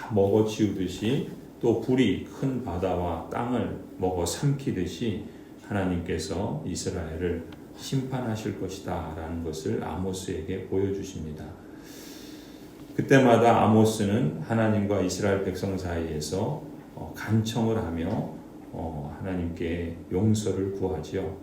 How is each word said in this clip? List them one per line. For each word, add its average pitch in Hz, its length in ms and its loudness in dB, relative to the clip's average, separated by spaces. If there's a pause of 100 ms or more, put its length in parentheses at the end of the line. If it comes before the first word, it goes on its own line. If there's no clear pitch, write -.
(120)
먹어치우듯이 104 1160 2 (300)
또 117 200 4
불이 127 440 4
큰 131 400 -2
바다와 87 680 -2
땅을 107 540 -2 (120)
먹어 90 300 0
삼키듯이 104 1000 0 (420)
하나님께서 92 1000 -2
이스라엘을 85 760 -4 (320)
심판하실 123 840 -2
것이다 87 560 -6
라는 82 260 -6
것을 95 400 -2
아모스에게 92 840 -4
보여주십니다. 95 760 -2 (1500)
그때마다 117 680 8
아모스는 107 800 6
하나님과 104 600 2
이스라엘 98 400 2
백성 95 360 -2
사이에서, 85 840 -2 (320)
어, - 220 -10
간청을 113 600 2
하며, - 560 -2 (380)
어, 78 480 -8
하나님께 85 760 -4 (160)
용서를 95 600 2
구하지요. 92 720 -4